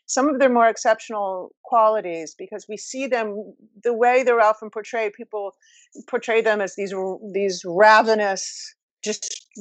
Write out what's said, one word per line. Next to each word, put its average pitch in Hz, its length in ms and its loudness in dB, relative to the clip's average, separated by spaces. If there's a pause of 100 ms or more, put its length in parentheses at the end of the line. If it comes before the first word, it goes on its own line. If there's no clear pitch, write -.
some 269 240 0
of 269 100 -2
their 269 100 6
more 233 180 6
exceptional 214 840 -2 (120)
qualities, 202 760 0
because 190 320 -14
we 208 80 -10
see 262 300 -8
them, 214 460 -4 (300)
the 240 100 0
way 247 300 4
they're 233 180 4
often 214 280 2
portrayed, 214 440 -6
people 208 420 -10 (520)
portray 226 340 0
them 214 200 0
as 185 140 -4
these, 196 180 -6 (400)
these 190 320 -2
ravenous 214 1120 2 (280)
just - 440 -10 (140)